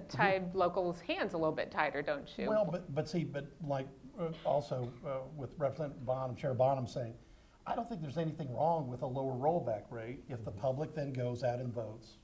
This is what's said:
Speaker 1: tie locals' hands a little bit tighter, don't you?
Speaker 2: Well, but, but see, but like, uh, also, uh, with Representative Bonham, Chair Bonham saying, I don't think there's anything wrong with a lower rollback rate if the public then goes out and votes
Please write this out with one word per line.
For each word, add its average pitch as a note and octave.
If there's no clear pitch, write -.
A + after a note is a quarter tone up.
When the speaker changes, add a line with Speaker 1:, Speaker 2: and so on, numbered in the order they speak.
Speaker 1:
tie F#3+
locals' F3+
hands D#4
a F3
little D#3
bit -
tighter, D3
don't D3
you? -
Speaker 2:
Well, G#3+
but, E3+
but D3+
see, E3+
but C3+
like, C3+
uh, E3
also, C#3
uh, C3+
with B2+
Representative C3+
Bonham, C3
Chair C3+
Bonham B2+
saying, A#2
I -
don't A#3
think F#3+
there's D3
anything D3+
wrong D3+
with B2
a C#3
lower C3
rollback B2
rate A#2+
if A#2
the G#2+
public C3
then C#3+
goes B2
out B2
and B2
votes A2